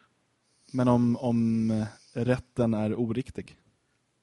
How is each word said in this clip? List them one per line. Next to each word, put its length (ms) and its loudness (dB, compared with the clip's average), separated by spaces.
Men 160 2
om, 280 4
om, 540 0
eh, 540 -4
rätten 500 0
är 260 -2
oriktig? 560 -6